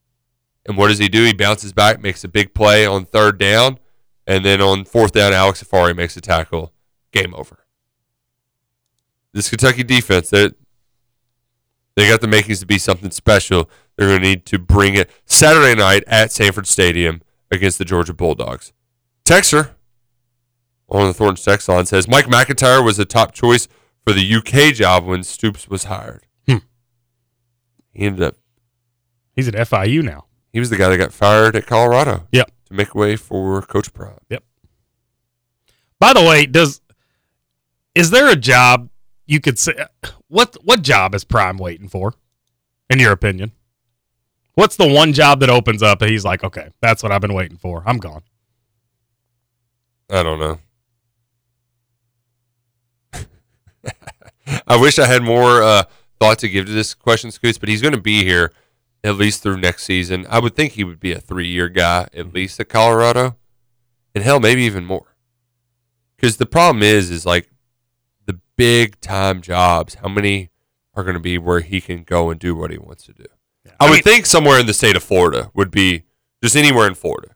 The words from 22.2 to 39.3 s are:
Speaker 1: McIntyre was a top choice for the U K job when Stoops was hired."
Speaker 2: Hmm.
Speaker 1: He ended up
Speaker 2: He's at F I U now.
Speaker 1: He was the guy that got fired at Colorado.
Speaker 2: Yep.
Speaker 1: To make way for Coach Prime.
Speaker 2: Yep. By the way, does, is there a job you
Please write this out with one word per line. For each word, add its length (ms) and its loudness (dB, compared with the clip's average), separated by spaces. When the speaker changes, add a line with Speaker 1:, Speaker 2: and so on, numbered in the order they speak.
Speaker 1:
McIntyre 560 2
was 160 0
a 60 -2
top 300 0
choice 340 0
for 80 0
the 80 0
U 180 0
K 320 2
job 320 2
when 180 -6
Stoops 460 -8
was 160 -8
hired." 400 -14
Speaker 2:
Hmm. 100 2
Speaker 1:
He 140 -12
ended 160 -6
up 140 -6
Speaker 2:
He's 140 -4
at 60 -8
F 200 -4
I 100 -2
U 180 0
now. 220 -10
Speaker 1:
He 80 -4
was 100 -4
the 60 -2
guy 120 2
that 80 4
got 160 -2
fired 420 2
at 120 -4
Colorado. 640 0
Speaker 2:
Yep. 180 0
Speaker 1:
To 80 -20
make 200 -4
way 220 0
for 460 -6
Coach 300 -6
Prime. 260 -20
Speaker 2:
Yep. 120 -12
By 120 4
the 100 6
way, 240 4
does, 340 0
is 160 2
there 180 4
a 80 6
job 520 2
you 140 0